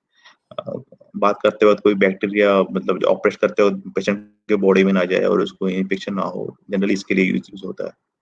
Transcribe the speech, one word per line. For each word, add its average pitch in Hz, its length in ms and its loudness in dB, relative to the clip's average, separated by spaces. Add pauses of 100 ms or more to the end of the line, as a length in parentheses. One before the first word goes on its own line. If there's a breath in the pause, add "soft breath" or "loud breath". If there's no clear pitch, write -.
(600 soft breath)
अ, - 140 -10 (420)
बात 101 280 0
करते 107 220 4
वक्त 104 180 4
कोई 104 100 4
बैक्टीरिया, 98 680 2
मतलब 95 380 -2
जो - 80 0
ऑपरेशन 98 340 0
करते 104 220 2
वक्त 98 200 0 (120)
पेशेंट 101 360 -4 (160)
के 107 80 0
बॉडी 95 280 4
में 95 100 2
ना 92 100 2
जाए 92 200 0
और 95 180 2
उसको - 280 -4
इन्फेक्शन 95 440 -6
ना 95 80 -6
हो, - 420 -8
generally 101 300 -2
इसके 98 220 -4
लिए 95 100 2
यूज, 95 240 -4
यूज 95 160 -18
होता - 200 -10
है. - 80 -12 (280)